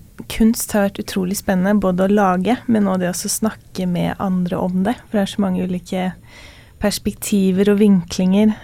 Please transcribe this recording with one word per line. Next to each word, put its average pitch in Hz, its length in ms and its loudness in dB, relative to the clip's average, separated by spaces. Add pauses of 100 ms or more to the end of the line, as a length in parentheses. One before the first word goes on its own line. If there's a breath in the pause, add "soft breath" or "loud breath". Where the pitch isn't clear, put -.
(280)
kunst - 440 2
har 202 160 2
vært 202 160 -8
utrolig 185 320 -4
spennende, 196 440 0
både 190 280 2
å - 40 0
lage, 196 440 2 (120)
men 220 160 2
også 190 140 0
det 180 120 -2
å 180 80 -6
så 208 120 -6
snakke - 580 -6
med 170 300 -2
andre 185 400 -2
om 185 240 -2
det. 226 140 -2 (120)
For 220 100 -2
det 196 40 2
er - 140 -6
så - 20 0
mange 185 300 -2
ulike 180 440 -4 (680 loud breath)
perspektiver 196 880 0
og 202 80 4
vinklinger, 196 840 4